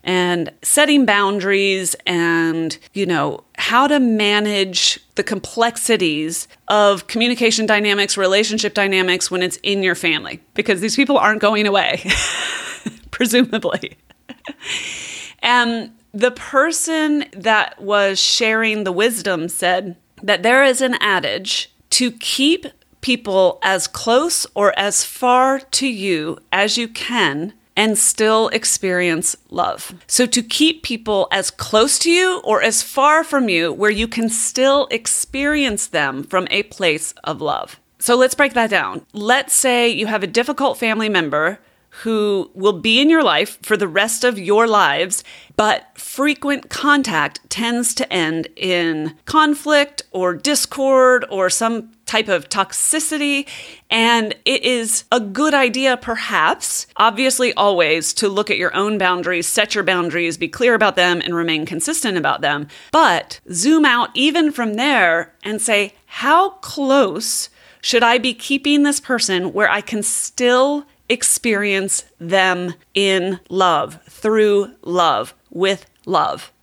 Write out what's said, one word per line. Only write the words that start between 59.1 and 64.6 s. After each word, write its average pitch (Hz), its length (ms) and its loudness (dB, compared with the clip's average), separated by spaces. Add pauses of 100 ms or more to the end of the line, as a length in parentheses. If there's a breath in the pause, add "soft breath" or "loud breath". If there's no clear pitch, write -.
set - 280 0
your 202 100 -2
boundaries, 170 520 -2
be 165 120 -6
clear 240 260 2
about 202 220 2
them, 180 240 2
and 175 140 -6
remain 165 320 -2
consistent 190 520 -4
about 147 220 -2
them. 147 260 -2 (240 loud breath)
But 262 500 2 (120)
zoom 294 320 4
out 240 300 2
even 302 360 2
from 226 240 -4